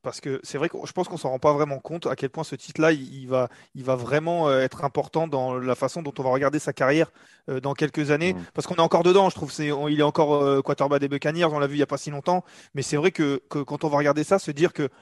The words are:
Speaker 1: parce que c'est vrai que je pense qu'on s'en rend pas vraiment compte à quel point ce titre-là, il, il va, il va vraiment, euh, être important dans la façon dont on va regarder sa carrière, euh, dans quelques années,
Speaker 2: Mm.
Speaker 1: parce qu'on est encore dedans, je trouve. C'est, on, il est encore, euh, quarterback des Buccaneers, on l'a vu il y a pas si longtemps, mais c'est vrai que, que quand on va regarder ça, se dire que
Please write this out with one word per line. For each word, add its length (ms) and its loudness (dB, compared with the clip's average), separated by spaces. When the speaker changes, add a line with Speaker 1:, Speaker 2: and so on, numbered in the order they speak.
Speaker 1:
parce 180 -10
que 220 -6
c'est 160 -10
vrai 100 -2
que 160 -10
je 60 -14
pense 160 -4
qu'on 100 -10
s'en 120 -6
rend 100 -4
pas 140 4
vraiment 260 -2
compte 260 -10
à 100 -2
quel 140 -6
point 140 -8
ce 120 -10
titre-là, 360 0
il, 100 0
il 40 -14
va, 220 0
il 100 -14
va 120 0
vraiment, 520 0
euh, 140 4
être 220 -4
important 440 -2
dans 300 -4
la 160 -2
façon 300 -4
dont 160 -8
on 20 -6
va 80 0
regarder 300 2
sa 120 -4
carrière, 400 2
euh, 100 -4
dans 140 -4
quelques 380 -2
années, 220 2
Speaker 2:
Mm. 100 -8
Speaker 1:
parce 140 -6
qu'on 80 -6
est 60 4
encore 200 6
dedans, 300 6
je 40 -16
trouve. 160 -8
C'est, 200 -4
on, 160 -2
il 120 2
est 40 6
encore, 320 4
euh, 260 4
quarterback 380 0
des 80 0
Buccaneers, 380 0
on 120 0
l'a 100 0
vu 100 -4
il 20 2
y 40 4
a 40 2
pas 100 -4
si 140 -10
longtemps, 320 0
mais 80 -4
c'est 140 -2
vrai 140 2
que, 380 0
que 100 -4
quand 260 -6
on 40 0
va 80 2
regarder 260 4
ça, 140 4
se 140 -6
dire 220 2
que 160 -2